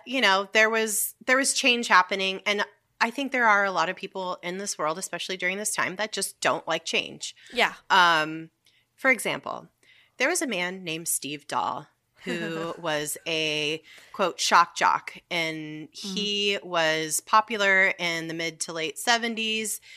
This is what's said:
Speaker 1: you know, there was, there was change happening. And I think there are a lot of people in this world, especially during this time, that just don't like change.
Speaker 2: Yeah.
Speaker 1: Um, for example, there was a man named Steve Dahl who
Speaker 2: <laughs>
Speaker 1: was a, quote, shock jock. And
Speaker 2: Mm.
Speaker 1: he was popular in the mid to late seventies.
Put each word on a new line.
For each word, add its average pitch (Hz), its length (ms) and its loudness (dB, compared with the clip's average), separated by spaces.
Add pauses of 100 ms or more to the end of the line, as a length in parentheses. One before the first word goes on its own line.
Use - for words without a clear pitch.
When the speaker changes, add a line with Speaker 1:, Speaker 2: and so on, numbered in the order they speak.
Speaker 1:
you 254 140 -4
know, 196 320 4
there 220 180 6
was, 220 440 -2 (120)
there 254 100 4
was 269 160 2
change 240 360 0
happening. 190 580 4
And 208 180 0 (360)
I 233 100 2
think 269 220 -6
there 247 140 2
are 202 180 6
a 196 60 0
lot 170 180 0
of 180 80 -6
people 185 460 -8
in 175 160 -6
this 202 200 -8
world, 160 200 -2
especially 185 380 -8
during 185 220 -2
this 208 160 -4
time, 185 220 -2
that 214 160 -4
just - 280 -6
don't 139 260 0
like 160 180 -4
change. - 500 -6 (180)
Speaker 2:
Yeah. 233 220 0 (160)
Speaker 1:
Um, 160 600 4 (460)
for 262 140 2
example, - 580 -4 (480)
there 254 120 0
was 349 140 0
a 320 40 -2
man 185 380 -4
named 165 240 -6
Steve 143 380 -6
Dahl 127 400 -4 (380)
who 165 520 -6
Speaker 2:
<laughs> - 20 -18
Speaker 1:
was 151 380 -4 (100)
a, 156 560 -2 (320)
quote, 185 260 -2
shock 175 340 4
jock. - 380 0 (180)
And 156 600 -4
Speaker 2:
Mm. - 20 -20
Speaker 1:
he 202 680 -2
was 160 580 0
popular 202 680 4 (100)
in 165 300 -4
the 160 60 -8
mid 165 260 -6
to - 120 -6
late 160 260 -6
seventies. 226 840 -2 (160)